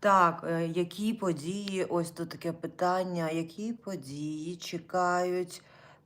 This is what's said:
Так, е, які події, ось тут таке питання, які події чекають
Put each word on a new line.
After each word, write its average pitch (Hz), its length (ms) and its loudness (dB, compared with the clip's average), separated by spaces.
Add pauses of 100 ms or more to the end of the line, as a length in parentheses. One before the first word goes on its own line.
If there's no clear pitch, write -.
Так, 180 480 6
е, 165 180 2
які 180 480 0
події, 190 720 -2
ось 170 260 0
тут 170 180 -8
таке - 240 -6
питання, 175 800 0
які 165 420 -4
події 156 840 -6
чекають 180 1040 0 (440)